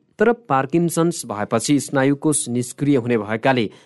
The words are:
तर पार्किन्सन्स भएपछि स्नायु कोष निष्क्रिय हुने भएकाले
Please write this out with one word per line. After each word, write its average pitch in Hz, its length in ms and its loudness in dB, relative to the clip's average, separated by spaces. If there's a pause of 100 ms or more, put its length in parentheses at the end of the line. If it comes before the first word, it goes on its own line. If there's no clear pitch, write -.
(200)
तर 220 120 4
पार्किन्सन्स 165 960 0
भएपछि 113 540 0
स्नायु 139 360 0
कोष 147 340 -2
निष्क्रिय 127 480 -2
हुने 120 200 0
भएकाले 110 520 0 (160)